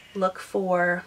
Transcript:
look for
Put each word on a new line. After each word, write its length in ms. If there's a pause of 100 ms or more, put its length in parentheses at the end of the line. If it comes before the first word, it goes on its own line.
(140)
look 240
for 680